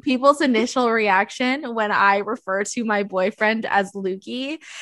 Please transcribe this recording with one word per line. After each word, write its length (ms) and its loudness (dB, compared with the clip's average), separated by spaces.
people's 400 4
initial 500 2
reaction 840 0
when 200 0
I 240 4
refer 480 -4
to 180 -6
my 200 0
boyfriend 600 -2
as 280 0
Lukey 640 -6